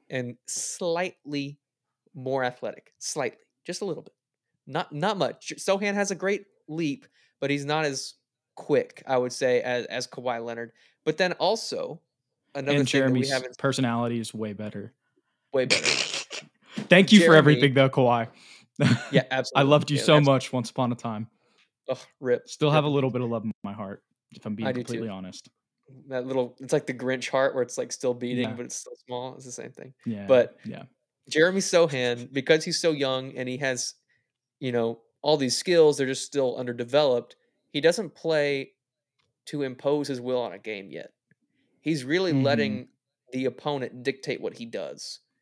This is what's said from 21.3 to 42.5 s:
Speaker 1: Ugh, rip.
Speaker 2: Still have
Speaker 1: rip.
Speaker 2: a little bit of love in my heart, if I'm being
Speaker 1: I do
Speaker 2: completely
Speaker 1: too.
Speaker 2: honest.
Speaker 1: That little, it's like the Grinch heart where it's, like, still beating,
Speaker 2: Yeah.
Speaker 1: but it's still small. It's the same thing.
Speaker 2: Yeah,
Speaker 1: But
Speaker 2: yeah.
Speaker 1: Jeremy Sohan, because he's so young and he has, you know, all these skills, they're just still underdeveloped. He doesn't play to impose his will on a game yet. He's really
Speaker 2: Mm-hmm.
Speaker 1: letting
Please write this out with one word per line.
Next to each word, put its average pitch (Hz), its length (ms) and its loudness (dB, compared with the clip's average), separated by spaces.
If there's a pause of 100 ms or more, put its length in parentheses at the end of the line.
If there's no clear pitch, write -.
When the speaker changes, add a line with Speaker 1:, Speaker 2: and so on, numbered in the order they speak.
Speaker 1:
Ugh, 127 100 -4 (220)
rip. - 280 0
Speaker 2:
Still 151 220 0
have 151 140 4
Speaker 1:
rip. 147 80 0
Speaker 2:
a - 20 0
little 131 160 2
bit 123 120 -4
of 117 60 -4
love 117 160 -4
in 113 60 -4 (140)
my 101 80 -8
heart, 101 320 -12 (280)
if 107 140 -20
I'm 107 80 -6
being 110 140 -4
Speaker 1:
I 131 40 -2
do 123 80 -4
Speaker 2:
completely 113 280 -6
Speaker 1:
too. 101 40 -8
Speaker 2:
honest. 95 360 -14 (600)
Speaker 1:
That 127 180 -6
little, 131 340 -2
it's 135 120 -4
like 147 140 0
the 131 80 -6
Grinch 123 360 -4
heart 135 240 2
where 131 80 0
it's, 120 160 -6
like, 123 140 -8
still 123 220 -2
beating, 123 340 -4
Speaker 2:
Yeah. 110 60 -8
Speaker 1:
but 120 120 -12
it's - 100 -14
still - 200 -14 (100)
small. 127 300 -10
It's 131 100 -20
the 120 60 -16
same 117 200 -14
thing. - 220 -20 (100)
Speaker 2:
Yeah, 101 220 -8
Speaker 1:
But 127 300 4 (100)
Speaker 2:
yeah. - 160 -12 (480)
Speaker 1:
Jeremy 180 300 4
Sohan, 127 720 0
because 156 320 2
he's 165 140 -4
so 165 140 0
young 131 440 -4
and 127 120 -6
he 127 100 -6
has, 131 360 -4 (680)
you 131 120 -4
know, 117 280 -2 (220)
all 151 160 4
these 127 180 0
skills, 160 420 4
they're 135 80 0
just 131 200 -6
still 131 320 -2
underdeveloped. 123 800 0 (340)
He 143 100 -4
doesn't 170 340 0
play 143 580 -2 (760)
to 147 160 -6
impose 139 460 -2
his 127 120 -6
will 123 220 -2
on 101 100 -6
a - 60 -14
game 101 320 -12
yet. - 220 -14 (680)
He's 147 240 -2
really 175 280 0
Speaker 2:
Mm-hmm. 135 100 2
Speaker 1:
letting 139 460 0 (440)